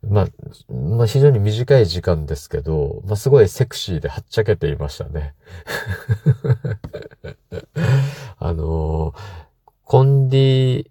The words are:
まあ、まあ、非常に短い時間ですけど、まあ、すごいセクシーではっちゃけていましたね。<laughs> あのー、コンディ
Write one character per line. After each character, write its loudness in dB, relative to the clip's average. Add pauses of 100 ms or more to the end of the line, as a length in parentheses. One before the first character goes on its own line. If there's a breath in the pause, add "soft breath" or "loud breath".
ま 2
あ、 -2 (460)
ま 0
あ、 4
非 2
常 8
に 4
短 2
い 6
時 -4
間 0
で -6
す -16
け -4
ど、 -4
ま -4
あ、 -2
す -2
ご 8
い 6
セ 0
ク -16
シ -6
ー -2
で -4
は -8
っ -16
ち -2
ゃ 2
け 0
て -4
い -2
ま -6
し -14
た -8
ね。 -8 (1400 loud breath)
<laughs> -6
あ -4
の -2
ー、 -16 (680 loud breath)
コ 4
ン 4
デ 2
ィ 2